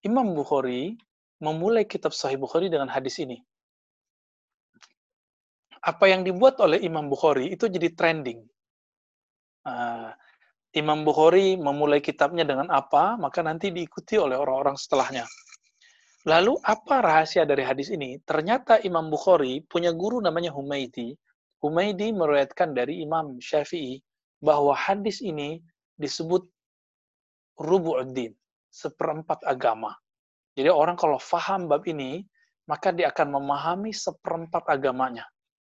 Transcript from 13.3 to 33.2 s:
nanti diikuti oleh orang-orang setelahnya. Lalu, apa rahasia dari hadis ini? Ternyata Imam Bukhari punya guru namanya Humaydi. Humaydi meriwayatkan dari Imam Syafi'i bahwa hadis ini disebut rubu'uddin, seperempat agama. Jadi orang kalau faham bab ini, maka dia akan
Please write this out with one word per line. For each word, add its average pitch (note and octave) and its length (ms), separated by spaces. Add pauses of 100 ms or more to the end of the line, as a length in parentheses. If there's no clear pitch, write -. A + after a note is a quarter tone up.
nanti E3 320
diikuti F3 480
oleh C#3 160
orang-orang C#3 400
setelahnya. B2+ 480 (960)
Lalu, F3 400
apa B3 400
rahasia D#3+ 480
dari C#3 160
hadis C3+ 240
ini? C#3+ 320
Ternyata G#3+ 640
Imam E3 240
Bukhari D3+ 560
punya F3 240
guru G3+ 320
namanya E3+ 320
Humaydi. C#3 640 (480)
Humaydi G3 480
meriwayatkan D3 640
dari C#3+ 240
Imam D3+ 400
Syafi'i D3 560 (400)
bahwa D3 400
hadis G3+ 480
ini D#3 360 (360)
disebut E3 480 (1120)
rubu'uddin, C3 800 (320)
seperempat D#3+ 800
agama. A2+ 480 (560)
Jadi C#3 160
orang E3 240
kalau D#3 240
faham F3+ 480
bab D3+ 240
ini, D3 320 (480)
maka E3+ 240
dia E3+ 160
akan C#3+ 320